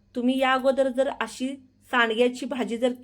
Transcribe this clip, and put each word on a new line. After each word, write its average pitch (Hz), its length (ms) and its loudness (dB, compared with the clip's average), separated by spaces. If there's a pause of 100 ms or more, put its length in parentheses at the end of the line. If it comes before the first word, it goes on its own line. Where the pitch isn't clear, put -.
(140)
तुम्ही 254 240 0
या 262 140 4
अगोदर 262 360 2
जर 262 220 0
अशी 226 380 -6 (420)
सांडग्याची 247 560 2
भाजी 240 300 -4
जर 240 160 0 (120)